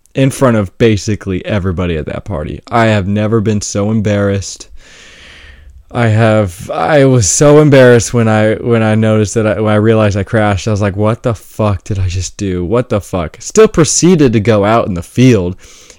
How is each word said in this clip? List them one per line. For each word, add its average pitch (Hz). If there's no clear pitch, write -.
in 135
front 120
of 98
basically 104
everybody 90
at 71
that -
party. 78
I 117
have 104
never 107
been 104
so 104
embarrassed. 101
I 117
have, 107
I 143
was 127
so 147
embarrassed 127
when 117
I, 110
when 117
I 107
noticed 110
that 110
I, 104
when 107
I 104
realized 107
I 98
crashed. 104
I 113
was 101
like, 101
"What 107
the 117
fuck -
did 95
I 95
just 90
do? 90
What 113
the 104
fuck?" -
Still 214
proceeded 160
to 117
go 101
out 110
in 98
the 87
field 104